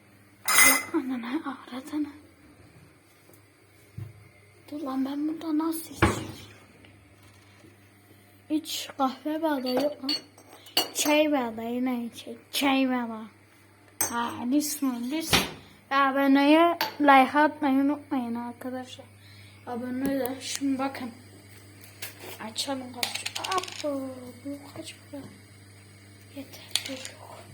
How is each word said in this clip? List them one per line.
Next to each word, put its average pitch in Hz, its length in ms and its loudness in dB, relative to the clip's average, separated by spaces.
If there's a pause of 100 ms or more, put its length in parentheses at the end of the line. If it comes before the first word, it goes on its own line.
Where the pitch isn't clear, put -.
(480)
Ya - 280 8 (180)
anana, 262 640 -4 (140)
avradını. 294 380 -6 (2500)
Dur 294 100 -8
lan, 262 240 -2
ben 285 220 -2
burada 320 300 -2
nasıl 320 380 -2
içeyim? - 360 -2 (2250)
Hiç - 480 -4
kahve 294 440 -2
bardağı 262 320 0
yok 285 300 0
lan. 269 80 -6 (840)
Çay 302 380 4
bardağı 233 420 0
yine 247 320 -2
içecek. 233 320 -12 (140)
Çay 269 380 4
bardağı. 226 380 -4 (800)
Ha, 233 220 -2 (200)
lütfen, 262 600 0
lütfen. 320 320 0 (480)
Ve 277 40 2
aboneye, 277 840 6 (240)
like 269 380 8
atmayı 294 360 4
unutmayın 277 600 0
arkadaşlar. 247 680 -10 (640)
Abone 254 520 -2
de. 262 220 -2
Şimdi 269 380 -2
bakın. 262 320 -6 (1300)
Açalım 247 500 -6
kapıyı. - 560 -6
Apo, 302 520 -4 (440)
bu 285 120 -10 (180)
kaç 320 200 -14 (160)
para? 277 100 -12 (1120)
Yeter, - 520 -10
dur, 269 40 -10
yok. - 520 -14 (100)